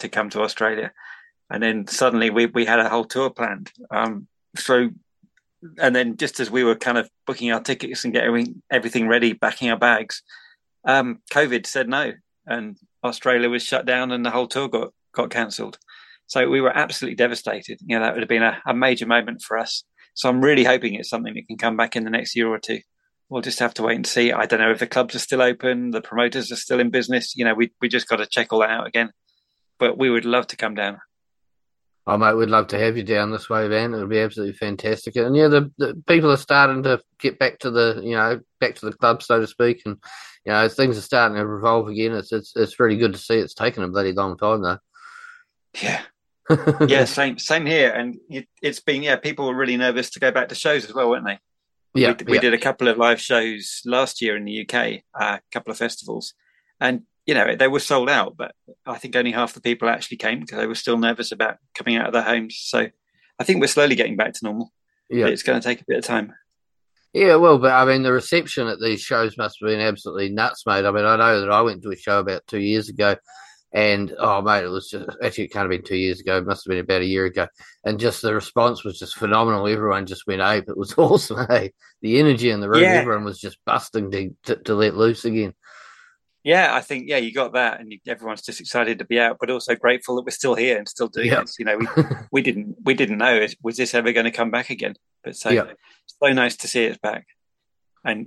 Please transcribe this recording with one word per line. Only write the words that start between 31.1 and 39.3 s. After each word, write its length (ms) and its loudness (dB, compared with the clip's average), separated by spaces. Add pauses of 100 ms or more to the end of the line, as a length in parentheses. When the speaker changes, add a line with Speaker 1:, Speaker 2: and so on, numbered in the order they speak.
Speaker 2:
Oh, 100 2
mate, 180 4
we'd 140 2
love 200 4
to 100 -2
have 180 0
you 60 -4
down 280 0
this 200 -6
way, 180 0
man. 240 0
It 60 -4
would 100 -6
be 120 2
absolutely 360 -4
fantastic. 600 -4
And, 200 2
yeah, 120 6
the, 280 4
the 300 -4
people 240 4
are 80 4
starting 460 4
to 160 2 (200)
get 180 -2
back 220 0
to 100 -6
the, 320 4
you 140 -4
know, 240 0 (200)
back 160 -2
to 100 -10
the 80 -8
club, 280 2
so 180 4